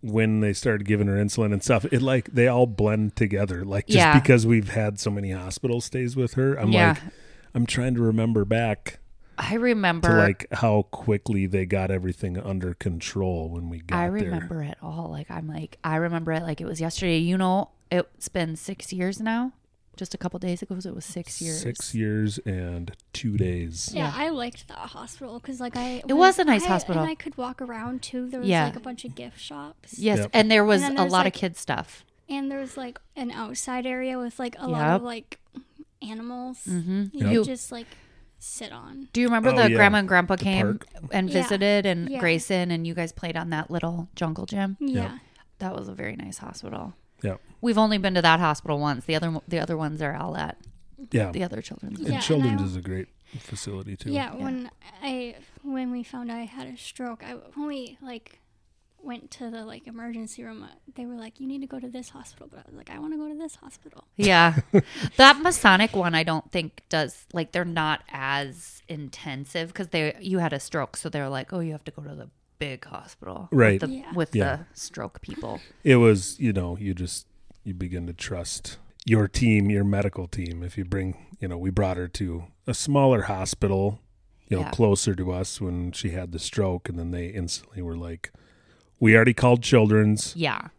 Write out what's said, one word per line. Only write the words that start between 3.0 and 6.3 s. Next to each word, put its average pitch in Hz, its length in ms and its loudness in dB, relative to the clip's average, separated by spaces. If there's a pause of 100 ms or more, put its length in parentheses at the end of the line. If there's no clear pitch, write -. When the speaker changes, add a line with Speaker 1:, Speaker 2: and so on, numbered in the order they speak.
Speaker 1:
together. 98 500 0
Like, 98 220 -2
just 208 100 6
Speaker 2:
Yeah. 156 220 10
Speaker 1:
because 123 260 8
we've 110 240 4
had 104 300 -2
so - 100 -2
many 101 220 -2
hospital 92 500 -4
stays 127 340 -4
with 123 200 0